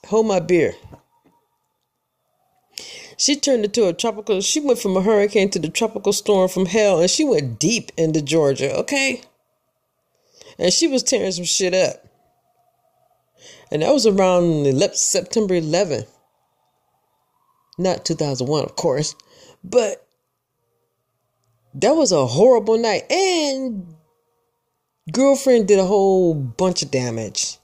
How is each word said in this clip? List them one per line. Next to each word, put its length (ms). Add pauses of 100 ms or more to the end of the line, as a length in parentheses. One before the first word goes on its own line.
Hold 180
my 160
beer." 340 (2500)
She 220
turned 260
into 240
a 60
tropical, 480
she 180
went 200
from 180
a 40
hurricane 500
to 80
the 100
tropical 420
storm 380
from 160
hell, 340
and 100
she 140
went 340
deep 380
into 260
Georgia, 580
okay? 420 (1400)
And 140
she 160
was 140
tearing 280
some 140
shit 280
up. 320 (1700)
And 100
that 120
was 120
around 600
ele-, 280
September 600
eleventh. 560 (1700)
Not 280
two 100
thousand 320
one, 160
of 120
course. 400 (480)
But 440 (1700)
that 180
was 200
a 140
horrible 520
night. 340
And 840 (1160)
girlfriend 560
did 120
a 60
whole 480
bunch 500
of 80
damage. 720